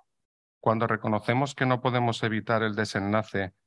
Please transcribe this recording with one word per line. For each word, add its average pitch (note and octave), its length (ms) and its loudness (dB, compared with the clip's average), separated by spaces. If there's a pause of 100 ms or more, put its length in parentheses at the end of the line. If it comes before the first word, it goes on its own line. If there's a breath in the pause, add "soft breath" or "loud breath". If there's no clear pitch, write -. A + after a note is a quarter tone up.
(600)
cuando A2+ 280 2
reconocemos A#2 680 0
que C#3 100 0
no B2+ 140 2
podemos A#2+ 440 0
evitar A2 400 0
el G#2 120 -2
desenlace, G2+ 760 -2 (140)